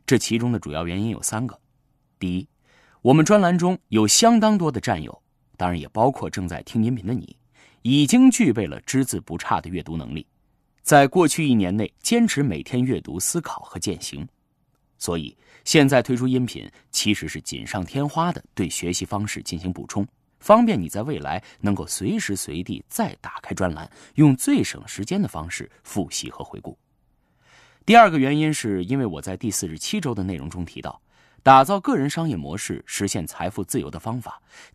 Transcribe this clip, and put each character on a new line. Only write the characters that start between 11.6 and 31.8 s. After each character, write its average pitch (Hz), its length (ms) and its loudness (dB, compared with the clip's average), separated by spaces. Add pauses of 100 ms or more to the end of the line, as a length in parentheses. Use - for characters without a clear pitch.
内 110 240 -2
坚 233 280 2
持 143 160 0
每 82 180 -4
天 - 180 -4
阅 123 200 -2
读、 78 180 -8
思 - 220 -4
考 - 220 -10
和 - 140 -16
践 87 240 -6
行。 - 240 -12 (760)
所 - 200 -4
以 - 180 -10 (280)
现 147 240 6
在 131 120 6
推 127 160 0
出 127 120 0
音 127 180 0
频 58 240 -10 (220)
其 - 200 0
实 90 140 -4
是 78 140 -10
锦 67 260 -12
上 98 180 -6
添 139 240 -4
花 165 220 -2
的 - 100 -8 (140)
对 87 160 -2
学 85 220 -6
习 92 120 -6
方 104 220 -6
式 - 160 -8
进 - 160 -8
行 90 140 -6
补 - 160 -10
充， 101 180 -4 (320)
方 226 260 6
便 196 160 2
你 82 80 -4
在 101 140 -6
未 135 160 -6
来 73 240 -6 (160)
能 101 160 0
够 87 100 -6
随 107 320 -4
时 101 200 -4
随 82 260 -6
地 - 260 -10
再 202 320 -4
打 - 200 -14
开 - 120 -10
专 90 220 -2
栏， 78 160 -12 (240)
用 147 220 8
最 269 260 0
省 - 240 -6
时 - 180 -10
间 190 160 -2
的 175 60 0
方 82 240 -8
式 - 180 -10 (140)
复 - 260 -6
习 - 220 -8
和 - 140 -14
回 - 160 -16
顾。 - 180 -16 (1080)
第 220 120 8
二 226 120 8
个 160 80 -2
原 139 220 2
因 156 160 0
是 98 300 -4
因 113 120 -4
为 135 80 -2
我 82 160 -6
在 92 160 -10
第 107 140 -6
四 95 160 -4
十 80 100 -8
七 208 240 -6
周 135 140 -4
的 101 80 -6
内 92 140 -4
容 71 120 -10
中 87 160 -8
提 76 160 -16
到， - 220 -14 (400)
打 135 220 10
造 196 160 -2